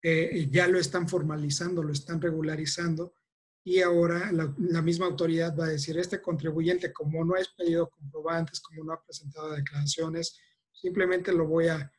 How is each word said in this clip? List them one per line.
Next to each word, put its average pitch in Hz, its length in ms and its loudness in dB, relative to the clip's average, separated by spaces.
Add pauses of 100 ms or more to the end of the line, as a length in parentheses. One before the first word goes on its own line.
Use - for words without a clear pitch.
Eh, 165 480 2
ya 175 160 4
lo 180 140 6
están 175 280 -2
formalizando, 156 720 -2
lo 151 100 -2
están 160 280 -4
regularizando 160 920 -2 (500)
y 185 180 4
ahora 170 500 4
la, 160 260 0
la 165 240 2
misma 170 240 2
autoridad 165 500 0
va 160 100 0
a 156 40 0
decir, 151 260 -2
"Este 180 240 -2
contribuyente, 165 720 0
como 160 320 -2
no 175 100 2
ha 185 40 0
expedido 170 500 0
comprobantes, 160 720 -6
como 156 220 -18
no 160 100 -8
ha 160 100 -12
presentado 156 500 -12
declaraciones, 147 840 -4 (360)
simplemente 180 600 0
lo 165 140 2
voy 165 220 2
a 151 300 -2